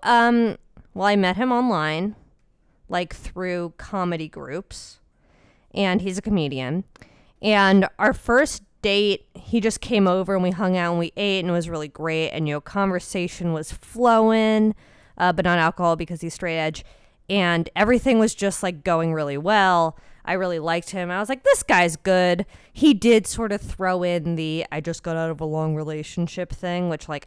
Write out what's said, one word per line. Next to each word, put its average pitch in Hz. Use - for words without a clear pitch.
um, 233
well, 190
I 208
met 185
him 247
online, 190
like, 180
through 180
comedy 175
groups, -
and 190
he's 185
a -
comedian. 151
And 196
our 233
first -
date, 202
he -
just 214
came 208
over 185
and 185
we 180
hung 185
out 175
and 170
we 165
ate, 196
and 175
it 175
was 170
really 151
great. 160
And, 156
you 147
know, 147
conversation 180
was 160
flowing, 220
uh, 180
but 180
not 175
alcohol 170
because 165
he's 170
straight 165
edge. 156
And 175
everything 226
was 214
just, 196
like, 180
going 165
really 143
well. 180
I 175
really 180
liked 170
him. 180
I 180
was 208
like, 269
"This -
guy's 175
good." 185
He 294
did 220
sort 226
of 202
throw 185
in 170
the, 160
"I 151
just 160
got 165
out 165
of 156
a 160
long 156
relationship" 156
thing, 180
which, -
like, 147